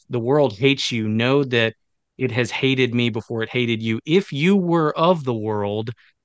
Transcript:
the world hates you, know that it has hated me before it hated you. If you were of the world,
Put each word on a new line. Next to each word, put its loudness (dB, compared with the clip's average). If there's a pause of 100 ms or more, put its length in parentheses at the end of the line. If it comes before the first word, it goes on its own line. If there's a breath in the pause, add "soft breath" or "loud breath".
the -4
world 2
hates 2
you, -2
know 2
that 0 (420)
it -2
has -2
hated 0
me 0
before -6
it -6
hated -2
you. -2
If 0
you 4
were 0
of 2
the -2
world, -4 (320 soft breath)